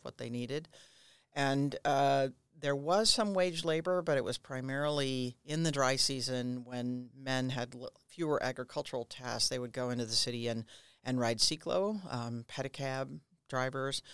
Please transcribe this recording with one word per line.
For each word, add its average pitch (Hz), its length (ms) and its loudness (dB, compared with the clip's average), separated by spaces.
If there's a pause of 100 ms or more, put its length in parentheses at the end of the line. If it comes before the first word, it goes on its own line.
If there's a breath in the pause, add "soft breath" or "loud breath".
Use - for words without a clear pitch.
what - 120 -12
they 120 120 -8
needed. 123 400 -6 (640 loud breath)
And, 139 420 2 (100)
uh, 139 440 4 (300)
there 143 160 0
was 180 360 4
some 208 240 2
wage 175 280 2
labor, 170 380 2
but 160 160 2
it 123 60 2
was 123 160 -4
primarily 135 1080 -2
in 156 160 0
the 165 100 4
dry 135 240 4
season 123 720 0
when 123 500 -4
men 131 340 0
had 123 260 -4
l-, 123 160 -10 (160)
fewer 151 340 0
agricultural 127 640 -4
tasks. 117 440 -2
They 131 100 -2
would 120 140 -6
go 127 180 -2
into 120 140 -2
the 110 80 -6
city 117 340 0
and, 113 180 -2 (380 loud breath)
and 127 160 0
ride 117 180 2
cyclo, 190 600 0 (120)
um, 117 380 -6
pedicab 135 720 -6 (280)
drivers, 131 540 -2 (120)